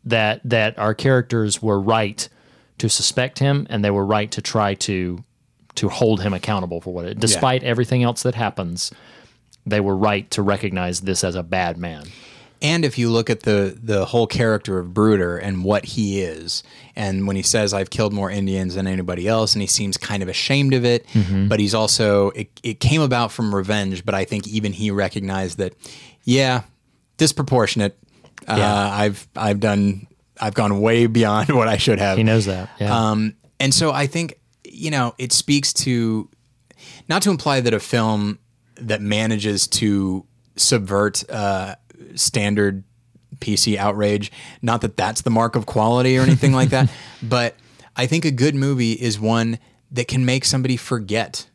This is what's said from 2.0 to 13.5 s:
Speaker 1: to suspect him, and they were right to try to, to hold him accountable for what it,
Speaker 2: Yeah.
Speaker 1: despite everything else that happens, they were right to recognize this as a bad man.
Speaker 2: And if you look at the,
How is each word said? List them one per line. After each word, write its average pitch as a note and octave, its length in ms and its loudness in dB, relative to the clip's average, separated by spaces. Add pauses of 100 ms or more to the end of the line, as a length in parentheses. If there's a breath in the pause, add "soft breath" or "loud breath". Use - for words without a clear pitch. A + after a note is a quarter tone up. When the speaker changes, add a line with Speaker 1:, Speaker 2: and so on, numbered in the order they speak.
Speaker 1:
to A2 100 0
suspect - 500 -2
him, C#3 300 2
and G#2 160 -2
they G2+ 60 4
were G2+ 140 2
right G#2+ 260 0
to G#2 100 -6
try G2+ 340 0
to, F2+ 480 -4 (520)
to G2+ 140 -2
hold A2 320 2
him G2 120 -2
accountable F2+ 480 -4
for F2+ 120 -10
what F2 120 -8
it, G#2 120 -8
Speaker 2:
Yeah. - 40 -4
Speaker 1:
despite B2+ 420 2
everything B2 400 0
else A#2+ 200 0
that B2 120 -2
happens, G2 560 -6 (760 loud breath)
they G#2 140 0
were G2 180 0
right G2+ 340 0
to G#2+ 100 -2
recognize F#2 600 -2
this F#2+ 220 -2
as F2 120 -2
a F2+ 80 -6
bad F2 340 -2
man. E2 260 -10 (580 loud breath)
Speaker 2:
And D#3+ 240 2
if B2+ 120 -2
you A#2 120 2
look A2+ 200 2
at A2+ 120 -2
the, G2+ 400 0